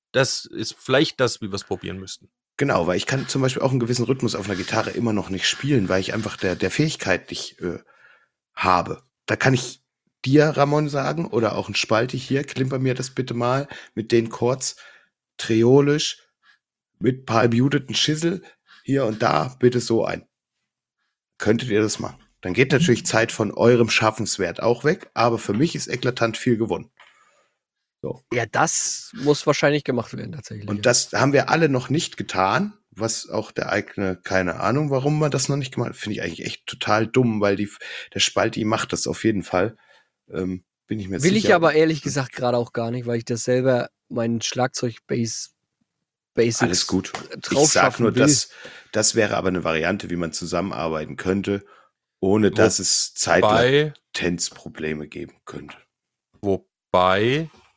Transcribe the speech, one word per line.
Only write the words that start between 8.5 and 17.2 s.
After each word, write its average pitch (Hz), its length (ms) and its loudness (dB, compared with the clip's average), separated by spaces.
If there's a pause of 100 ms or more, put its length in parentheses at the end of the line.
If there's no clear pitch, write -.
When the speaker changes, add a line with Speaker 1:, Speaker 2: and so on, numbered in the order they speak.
Speaker 2:
habe. 90 440 0 (240)
Da 107 100 -2
kann 131 180 2
ich - 280 -6 (420)
dir, 147 240 6
Ramon, 147 400 2
sagen, 147 380 -4
oder 110 300 0
auch 101 120 -6
ein 101 80 -10
Spalte 117 400 0
hier, 135 280 -2
klimper 131 340 -4
mir 131 160 0
das 131 160 -6
bitte 127 240 -6
mal 127 340 0 (260)
mit 110 180 -6
den 117 180 4
Chords 123 460 -2 (600)
triolisch, 139 840 4 (760)
mit 131 280 -2